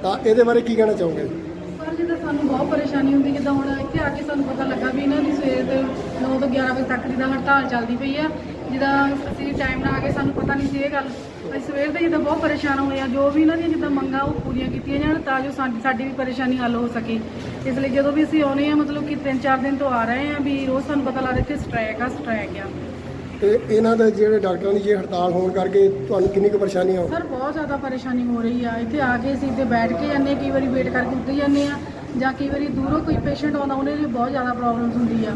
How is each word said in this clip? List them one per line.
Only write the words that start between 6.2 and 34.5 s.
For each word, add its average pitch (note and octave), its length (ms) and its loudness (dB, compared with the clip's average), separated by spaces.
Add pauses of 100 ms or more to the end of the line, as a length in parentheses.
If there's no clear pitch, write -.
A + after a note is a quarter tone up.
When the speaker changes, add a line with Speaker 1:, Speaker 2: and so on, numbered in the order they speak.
Speaker 2:
ਨੌ C4 180 0
ਤੋਂ C#4 80 0
ਗਿਆਰਾਂ C4 260 0
ਵਜੇ C4 100 -2
ਤੱਕ B3+ 240 -2
ਜਿੱਦਾਂ B3+ 200 0
ਹੜਤਾਲ C4+ 400 2
ਚੱਲਦੀ A#3+ 280 -2
ਪਈ C4+ 220 -2
ਆ, D#4 120 0 (420)
ਜਿੱਦਾਂ C#4 360 2
ਅਸੀਂ C#4 460 -4
ਟਾਈਮ C4 260 -2
ਨਾਲ C4+ 160 0
ਆ C4 40 0
ਗਏ, C#4 120 0
ਸਾਨੂੰ C#4 220 0
ਪਤਾ C#4 200 0
ਨਹੀਂ C#4 140 0
ਸੀ C#4 120 -2
ਇਹ C#4 100 0
ਗੱਲ। C#4 160 -2
ਅਸੀਂ A#3+ 640 -8
ਸਵੇਰ D4 240 -2
ਦੇ E4 80 -2
ਜਿੱਦਾਂ E4 200 4
ਬਹੁਤ D4+ 220 2
ਪਰੇਸ਼ਾਨ D4 380 0
ਹੋਏ C#4 200 0
ਆ, C4+ 80 -2
ਜੋ C#4 220 2
ਵੀ D4 120 4
ਇਹਨਾਂ D#4+ 160 6
ਦੀਆਂ E4 120 0
ਜਿੱਦਾਂ D4+ 200 0
ਮੰਗਾਂ C4+ 320 0
ਉਹ C#4 120 0
ਪੂਰੀਆਂ B3+ 380 -2
ਕੀਤੀਆਂ C#4 280 -2
ਜਾਣ D#4 220 2
ਤਾਂ C4+ 200 0
ਜੋ C#4 100 -4
ਸਾਡੀ, B3+ 320 -4
ਸਾਡੀ C4 200 0
ਵੀ C4+ 140 -4
ਪਰੇਸ਼ਾਨੀ B3+ 400 -2
ਹੱਲ A#3+ 180 0
ਹੋ A#3+ 120 0
ਸਕੇ। A3+ 320 -4 (460)
ਇਸ B3+ 120 -2
ਲਈ C4+ 120 0
ਜਦੋਂ C#4 220 2
ਵੀ D4+ 120 2
ਅਸੀਂ D4+ 200 2
ਆਉਂਦੇ C#4 260 2
ਆ, D4+ 60 2
ਮਤਲਬ D4 320 0
ਕਿ D4 80 -4
ਤਿੰਨ C4 220 -2
ਚਾਰ C4 200 2
ਦਿਨ C#4 180 0
ਤੋਂ C#4 140 0
ਆ A#3 140 2
ਰਹੇ C4 280 -2
ਆ D4 100 -2
ਵੀ C4+ 240 -2
ਰੋਜ਼ C4 220 0
ਸਾਨੂੰ C#4+ 180 0
ਪਤਾ C4 160 -2
ਲੱਗਦਾ B3+ 180 0
ਇੱਥੇ - 160 -2
ਸਟ੍ਰਾਈਕ A3+ 460 -4
ਆ, B3+ 80 -2
ਸਟ੍ਰਾਈਕ A3 480 -4
ਆ। G3 80 -8 (760)
Speaker 1:
ਤੇ G#3 180 4 (100)
ਇਹਨਾਂ A3+ 280 4
ਦਾ A3 120 6
ਜਿਹੜੇ G#3+ 300 4
ਡਾਕਟਰਾਂ F#3+ 340 0
ਦੀ G3+ 60 2
ਜੇ G3+ 160 2
ਹੜਤਾਲ F3+ 360 0
ਹੋਣ F#3 200 2
ਕਰਕੇ F#3+ 380 4
ਤੁਹਾਨੂੰ F#3+ 400 0
ਕਿੰਨੀ G3+ 200 4
ਕੁ G3+ 80 2
ਪਰੇਸ਼ਾਨੀ F#3+ 380 2
ਆ? F3 120 0
Speaker 2:
ਸਰ, E4+ 160 -2
ਬਹੁਤ C4+ 300 -4
ਜ਼ਿਆਦਾ C#4+ 240 -2
ਪਰੇਸ਼ਾਨੀ B3 580 -2
ਹੋ A3+ 60 -2
ਰਹੀ A#3 240 0
ਆ। A#3 120 -2
ਇੱਥੇ A3+ 240 -2
ਆ B3 160 2
ਕੇ C4 160 -2
ਅਸੀਂ C4+ 180 -2
ਇੱਥੇ C4 120 0
ਬੈਠ A#3 300 2
ਕੇ D4 140 -2
ਜਾਂਦੇ C#4 240 0
ਆ, C#4 40 2
ਕਈ C#4 160 -2
ਵਾਰੀ C4+ 160 0
ਵੇਟ B3 220 0
ਕਰਕੇ B3+ 260 -2
ਉੱਠ B3+ 140 -4
ਜਾਂਦੇ C#4+ 380 2
ਆ, C#4+ 40 -2 (460)
ਜਾਂ C4 160 0
ਕਈ C#4 160 -4
ਵਾਰੀ C#4+ 180 -2
ਦੂਰੋਂ C4+ 320 0
ਕੋਈ D#4+ 180 0
ਪੇਸ਼ੈਂਟ C#4+ 380 -2
ਆਉਂਦਾ, C4+ 200 0
ਉਹਨੇ C#4 200 -2
ਲਈ D4 100 0
ਬਹੁਤ B3 240 0
ਜ਼ਿਆਦਾ B3 240 -2